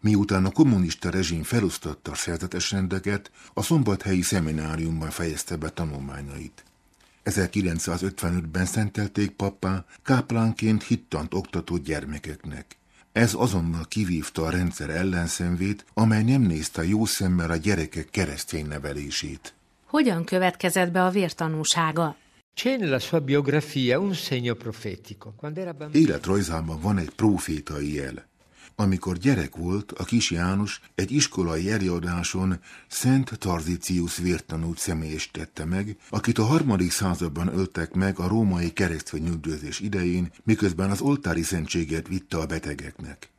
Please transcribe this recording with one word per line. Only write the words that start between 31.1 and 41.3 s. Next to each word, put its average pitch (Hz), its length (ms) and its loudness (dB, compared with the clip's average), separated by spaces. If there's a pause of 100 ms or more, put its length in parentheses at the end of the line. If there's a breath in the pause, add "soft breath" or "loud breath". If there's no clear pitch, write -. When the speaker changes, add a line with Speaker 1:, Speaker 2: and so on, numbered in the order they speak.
Speaker 1:
iskolai 92 600 0
előadáson 87 880 -2 (280 loud breath)
Szent 127 500 2
Tarzicius 85 800 -2
vértanút 82 600 -2
személyesítette 80 880 -6
meg, 98 320 -4 (120)
akit 104 280 0
a 110 60 4
harmadik 110 480 4
században 87 560 0
öltek 90 460 -2
meg 95 260 2
a 90 80 0
római 92 460 2
keresztényüldözés 78 1080 -2
idején, 90 520 0 (120)
miközben 98 480 2
az 101 100 -2
oltári 131 400 2